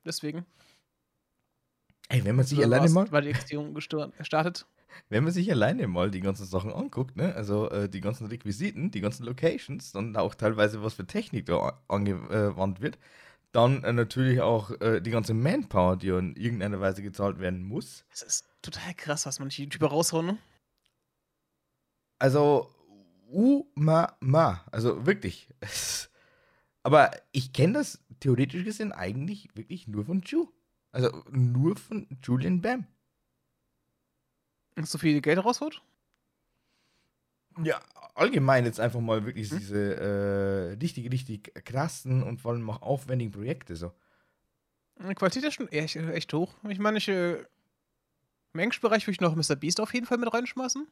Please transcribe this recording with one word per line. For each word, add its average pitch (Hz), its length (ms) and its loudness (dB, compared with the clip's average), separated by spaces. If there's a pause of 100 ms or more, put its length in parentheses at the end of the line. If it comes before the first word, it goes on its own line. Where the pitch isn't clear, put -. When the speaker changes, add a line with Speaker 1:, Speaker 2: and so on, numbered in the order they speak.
Speaker 1:
Deswegen. 160 400 -8 (1600)
Speaker 2:
Ey, 117 160 4
wenn 104 100 2
man 131 100 6
sich 139 140 0
Speaker 1:
Äh, 110 60 6
Speaker 2:
alleine 123 180 6
Speaker 1:
war's, 165 100 8
Speaker 2:
mal 190 200 4
Speaker 1:
war 147 100 4
die 143 80 -2
Extrahierung 147 440 -6
gestar-, 151 440 -6
gestartet. 160 480 -2 (420)
Speaker 2:
Wenn 107 140 2
man 165 100 2
sich 180 180 0
alleine 131 360 2
mal 90 240 0
die 95 100 -4
ganzen 98 240 -2
Sachen 92 280 -4
anguckt, 131 440 -6
ne? 165 200 0
Also, 104 340 -2
äh, 101 180 -2
die 98 120 -8
ganzen 110 260 -6
Requisiten, 120 640 -4
die 104 100 -6
ganzen 107 240 -4
Locations, 131 680 -2
dann 104 240 -4
auch 101 180 0
teilweise, 107 480 2
was 107 120 -4
für 92 120 -10
Technik 208 400 -4
da 85 100 2
a-, - 320 -2
angewandt 101 920 0
wird, 113 180 -4 (540)
dann, 123 320 6
äh, 117 80 0
natürlich 123 500 2
auch, 104 280 2 (100)
äh, 110 200 2
die 107 100 -4
ganze 113 220 0
Manpower, 113 640 2
die 92 120 -4
in 92 280 0
irgendeiner 101 440 -2
Weise 98 220 0
gezahlt 101 360 -4
werden 92 240 -2
muss. - 480 -10
Speaker 1:
Es - 120 -14
ist - 240 -6 (160)
total 175 320 -10
krass, 151 300 -6
was 135 160 -8
manche 139 220 -8
YouTuber 143 260 -2
raushauen, 165 380 0
ne? 202 120 -4 (1800)
Speaker 2:
Also, 139 560 4 (560)
uh, 247 340 4 (100)
ma, 156 460 4
ma. 135 500 2
Also, 110 360 0
wirklich. 190 420 -2 (140)
<laughs> - 480 -6 (720)
Aber 139 280 8 (200)
ich - 220 -4
kenn 165 220 4
das - 280 -4 (180)
theoretisch 135 440 2
gesehen 214 280 -6
eigentlich 131 640 -6
wirklich 170 340 -12
nur 104 160 -4
von 175 180 -2
Ju. 320 260 -2 (440)
Also, 123 380 0
nur 131 460 2
von - 300 -8 (160)
Julian 151 380 2
Bam. 220 260 -4 (1900)
Speaker 1:
Und 156 120 -8
so 160 100 -6
viel 147 220 4
Geld 170 240 2
raushaut? 247 380 -2 (1800)
Speaker 2:
Ja, 156 180 -2 (340)
allgemein 139 500 4
jetzt 113 160 -2
einfach 117 200 0
mal 110 260 2
wirklich 107 240 -6
Speaker 1:
Hm? 156 80 -4
Speaker 2:
diese, 101 380 -2
äh, 98 760 0 (100)
richtig, 127 300 -6
richtig 127 400 -6 (120)
krassen 131 580 -2
und 117 180 -6
vor 117 120 -4
allem 117 180 -6
auch 110 120 -10
aufwendigen 127 500 -2
Projekte, 101 440 -8
so. 87 160 -10 (1080)
Speaker 1:
Die 190 160 -8
Qualität 220 300 -2
ist 294 100 -2
schon 233 140 -8
echt, 156 280 -4
echt 165 360 -6
hoch. 165 220 -2 (140)
Ich 196 100 -6
meine, 214 200 0
ich, - 100 -4
äh, 175 360 -2 (1080)
im 160 80 -6
Englischbereich 220 460 0
würde 208 60 -2
ich 175 80 -4
noch 170 140 4
Mister 156 220 0
Beast 151 240 -2
auf 220 140 -4
jeden 240 120 -2
Fall 247 120 0
mit 233 140 -2
reinschmeißen. 254 600 -4